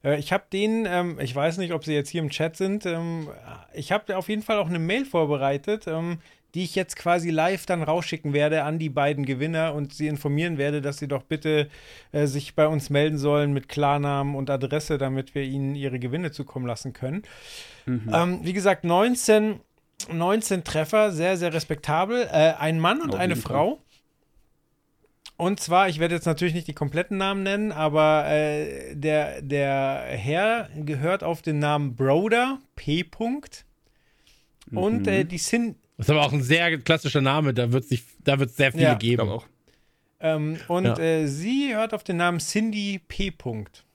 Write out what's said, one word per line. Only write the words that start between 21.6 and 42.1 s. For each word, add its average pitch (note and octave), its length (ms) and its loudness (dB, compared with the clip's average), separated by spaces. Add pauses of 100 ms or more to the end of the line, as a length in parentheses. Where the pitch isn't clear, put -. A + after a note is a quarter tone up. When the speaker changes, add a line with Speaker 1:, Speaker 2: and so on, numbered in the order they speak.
Speaker 1:
Äh, D#3 260 6
ein D#3+ 220 0
Mann G3 200 2
und D#4+ 140 -4
Speaker 2:
Auf F#3+ 60 -2
Speaker 1:
eine F3+ 140 0
Speaker 2:
jeden A#2+ 120 -4
Fall. C3 100 -2
Speaker 1:
Frau. F#3+ 260 2 (1500)
Und F#3+ 240 0
zwar, F#3 280 4
ich D3+ 120 -4
werde E3+ 160 2
jetzt D#3+ 100 -4
natürlich E3+ 260 0
nicht E3 140 -6
die D3+ 80 -10
kompletten D#3 420 -2
Namen G3 280 -2
nennen, G3+ 280 0
aber, D#3 560 4
äh, D3+ 680 -2
der, D3 440 0
der C#3 680 0
Herr E3+ 600 0 (160)
gehört D#3 380 -2
auf E3 200 -4
den D3+ 180 0
Namen D3 340 0
Broder G#3+ 640 2 (160)
P. E3 300 -2
Punkt. A#3+ 600 -6 (1080)
Und, G#3 300 0
Speaker 2:
Mhm. - 60 0
Speaker 1:
äh, F#3+ 160 2
die E3+ 140 -6
Cin- A#3 380 -2 (200)
Speaker 3:
Das - 100 -2
ist - 40 4
aber D3+ 160 6
auch C3+ 80 0
ein C#3+ 80 2
sehr D#3+ 360 2
klassischer D3 440 2
Name, C#3 320 2
da A#2+ 180 2
wird's C3 160 0
sich, B2 140 -2 (200)
da C#3 160 2
wird's C3+ 180 -2
sehr C3+ 160 4
viele E3 120 2
Speaker 1:
Ja. D3+ 100 6
Speaker 3:
geben. A2+ 280 2
Speaker 2:
Ich A2 60 0
glaub A2+ 140 -6
auch. - 40 -20 (760)
Speaker 1:
Ähm, D#3 360 -2 (120)
und, F3+ 160 0
Speaker 3:
Ja. - 140 2
Speaker 1:
äh, D#3+ 280 2
sie A3+ 480 -2
hört A3 200 -2
auf G3+ 100 -8
den E3+ 140 -2